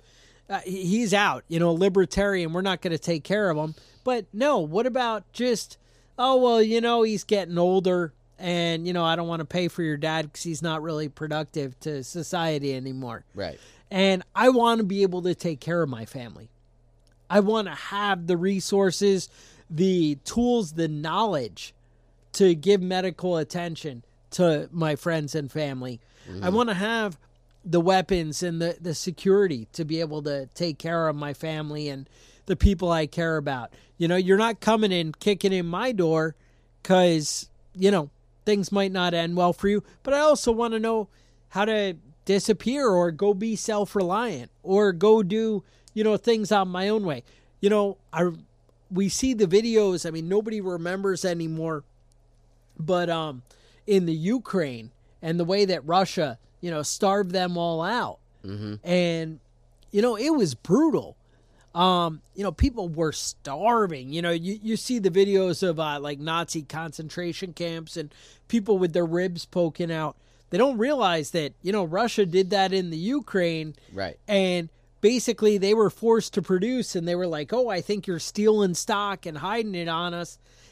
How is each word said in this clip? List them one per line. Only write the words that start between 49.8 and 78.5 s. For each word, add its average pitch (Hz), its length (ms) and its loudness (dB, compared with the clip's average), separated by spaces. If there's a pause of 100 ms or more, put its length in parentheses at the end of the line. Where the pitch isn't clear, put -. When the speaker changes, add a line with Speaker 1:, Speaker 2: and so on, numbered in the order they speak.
Speaker 1:
I 165 40 -8
mean, 160 180 -8
nobody 208 320 -2
remembers 185 640 -4
anymore. 160 600 -4 (920)
But, 175 320 0
um, 156 320 -4 (440)
in 190 200 4
the 165 80 0
Ukraine 156 760 -2 (300)
and 165 180 -2
the 175 60 0
way 196 200 2
that 170 220 0
Russia, 165 520 0 (220)
you 175 100 -6
know, 151 120 -4
starved 196 500 0
them 180 260 0
all 165 240 0
out. 202 360 -2 (260)
Speaker 2:
Mm-hmm. 104 300 -8 (100)
Speaker 1:
And, 165 560 -2 (500)
you 202 120 0
know, 233 140 2
it 269 140 0
was 196 240 2
brutal. 208 640 0 (580)
Um, 170 480 2 (120)
you 196 100 -8
know, 180 80 -2
people 233 360 0
were 156 240 -2
starving. 160 1000 -2
You 165 100 -4
know, 170 80 0
you, 175 320 -4
you 220 140 -2
see 247 220 -2
the 190 120 2
videos 190 560 2
of, 160 140 0
uh, 147 200 -4
like, 143 180 -8
Nazi 160 440 -4
concentration 160 920 -10
camps 165 440 -8
and 151 180 -10 (340)
people 214 300 2
with 180 140 0
their 175 140 2
ribs 175 380 -2
poking 170 480 -2
out. 156 240 -4 (340)
They 175 80 -2
don't 254 200 2
realize 208 520 0
that, 147 320 -4
you 180 100 -4
know, 202 120 0
Russia 202 420 0
did 180 240 2
that 190 220 2
in 185 180 -2
the 160 80 -8
Ukraine. 170 760 -2 (180)
Speaker 2:
Right. 92 260 -8 (100)
Speaker 1:
And 185 400 0 (320)
basically 214 580 2
they 196 160 2
were 214 160 4
forced 226 440 2
to 185 80 0
produce, 214 520 0
and 170 140 -4
they 175 60 0
were 180 120 -2
like, 151 280 -6
"Oh, 247 140 2
I 185 120 -2
think 202 260 -4
you're 175 120 -4
stealing 208 560 2